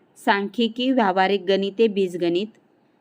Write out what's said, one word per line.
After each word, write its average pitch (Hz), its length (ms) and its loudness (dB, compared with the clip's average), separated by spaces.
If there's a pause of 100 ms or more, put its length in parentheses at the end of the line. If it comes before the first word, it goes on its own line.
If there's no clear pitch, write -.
(260)
सांख्यिकी, 226 680 -2
व्यावहारिक 196 500 2
गणिते, 196 460 0
बीजगणित. 180 600 0 (540)